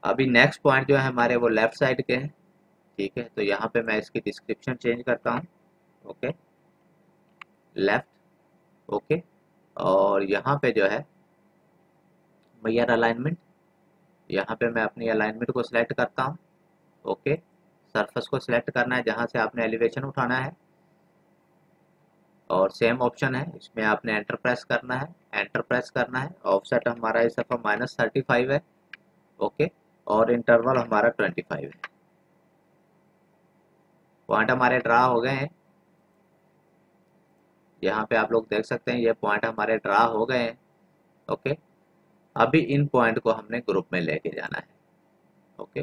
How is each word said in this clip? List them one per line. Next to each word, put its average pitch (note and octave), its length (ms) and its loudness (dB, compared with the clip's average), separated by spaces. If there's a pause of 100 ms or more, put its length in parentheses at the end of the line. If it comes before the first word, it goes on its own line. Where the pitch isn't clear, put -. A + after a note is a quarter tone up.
अभी C3 260 2
नेक्स्ट B2 340 6
पॉइंट C3 260 4
जो C#3 80 6
है C3+ 60 2
हमारे B2 340 2
वो A#2+ 140 2
लेफ्ट A2 240 2
साइड C3 280 0
के - 120 -2
हैं, C#3 140 -4 (680)
ठीक G2 200 -4
है। A#2+ 80 -6
तो A2+ 160 -6
यहाँ G2+ 260 -2
पे A#2 140 -2
मैं A2 160 -2
इसकी G#2+ 220 -6
डिस्क्रिप्शन - 560 -8
चेंज A#2+ 280 -2
करता B2 260 -2
हूँ, D3 160 -4 (580)
ओके, - 280 -8 (1400)
लेफ्ट, G2+ 300 0 (840)
ओके। D3+ 340 -4 (540)
और G2 480 2
यहाँ G#2 340 -2
पे C3 140 0
जो G2+ 140 2
है A2 180 -2 (1600)
मिरर A#2 280 0
अलाइनमेंट, A#2 480 0 (920)
यहाँ G2 260 -4
पे A#2 120 0
मैं A#2 140 -2
अपनी A2+ 260 -4
अलाइनमेंट A2 420 -2
को B2 120 -2
सिलेक्ट A#2 320 -2
करता - 280 -2
हूँ, C#3+ 160 -4 (680)
ओके। C#3 300 -2 (600)
सरफेस G#2+ 340 -2
को C3+ 120 -2
सिलेक्ट A#2+ 300 -2
करना B2+ 260 0
है B2 80 -2
जहाँ A2+ 220 -2
से B2 120 -4
आपने A2+ 260 -2
एलिवेशन A2+ 400 -2
उठाना B2+ 320 -2
है, C3+ 180 -6 (2000)
और F#2+ 200 2
सेम A#2+ 300 0
ऑप्शन B2 340 -2
है, C3+ 100 -4 (120)
इसमें - 280 -10
आपने A2+ 300 0
एंटर G#2 220 -4
प्रेस B2 280 -2
करना B2 320 -2
है, C#3+ 120 -6 (260)
एंटर G2+ 280 -4
प्रेस B2 280 -2
करना B2+ 280 -2
है। C#3 160 -6 (120)
ऑफसेट G2 420 0
हमारा A#2 340 0
इस A#2 160 0
दफ़ा B2 200 -4
माइनस A2+ 420 -2
थर्टी A#2+ 220 0
फ़ाइव B2 300 2
है, C#3+ 80 0 (800)
ओके, D3 300 -2 (360)
और A2+ 260 2
इंटरवल A#2+ 460 4
हमारा A#2 320 2
ट्वेंटी G2 320 -2
फ़ाइव D2 240 -8
है। - 280 -16 (2250)
पॉइंट A2 220 2
हमारे B2+ 300 4
ड्रा A#2 200 4
हो B2 200 4
गए B2+ 100 -2
हैं, C3+ 180 -4 (2250)
यहाँ G#2+ 220 -2
पे A#2 120 0
आप A2 160 0
लोग A2+ 180 0
देख G#2+ 140 0
सकते B2 280 -6
हैं B2 60 -2
ये A#2 160 2
पॉइंट G#2 320 -2
हमारे A2 320 -2
ड्रा G2+ 200 2
हो A2+ 280 2
गए B2+ 120 -2
हैं, A#2 200 -4 (680)
ओके। C3 280 -4 (800)
अभी B2 240 6
इन C#3+ 280 2
पॉइंट A#2 300 4
को A2+ 140 0
हमने A2 280 -4
ग्रुप F#2+ 320 -2
में F2+ 80 0
लेके D#2 300 -4
जाना - 280 -8
है, - 80 -14 (920)
ओके। - 240 -10